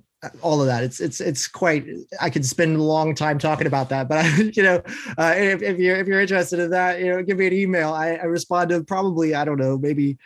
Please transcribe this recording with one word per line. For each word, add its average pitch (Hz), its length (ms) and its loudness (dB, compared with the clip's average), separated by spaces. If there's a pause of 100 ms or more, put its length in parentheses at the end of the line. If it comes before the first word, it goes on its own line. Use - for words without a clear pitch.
(420)
all 156 180 2
of 139 80 4
that. 117 160 0
It's, - 160 -6
it's, 156 220 -6
it's 147 260 -4
quite, 156 380 0 (340)
I 165 100 -2
could 135 160 -2
spend 160 300 0
a 156 80 2
long 156 320 2
time 151 240 0
talking 156 280 0
about 135 220 0
that, 135 200 -2
but 151 80 2
<laughs> 160 80 4
I, - 20 4 (260)
you 208 100 4
know, 180 180 4 (360)
uh, 165 200 4
if, 196 240 2
if 202 180 -2
you're, 185 160 4
if 190 120 -2
you're 196 140 2
interested 180 380 0
in 170 120 0
that, 180 280 0
you 185 100 -2
know, 180 140 -2
give 185 140 -2
me 190 100 2
an 180 60 2
email. 180 400 0
I, 160 220 -2
I 170 100 -8
respond 170 460 0
to 170 120 0
probably, 175 500 0
I 147 120 0
don't 147 140 -2
know, 135 180 0
maybe, 143 480 0